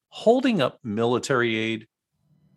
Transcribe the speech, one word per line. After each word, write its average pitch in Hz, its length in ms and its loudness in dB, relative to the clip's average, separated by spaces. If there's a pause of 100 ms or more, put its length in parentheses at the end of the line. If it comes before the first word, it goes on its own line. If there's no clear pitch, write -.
Holding 247 520 2
up 123 220 -2
military 117 720 0
aid 110 320 -4 (680)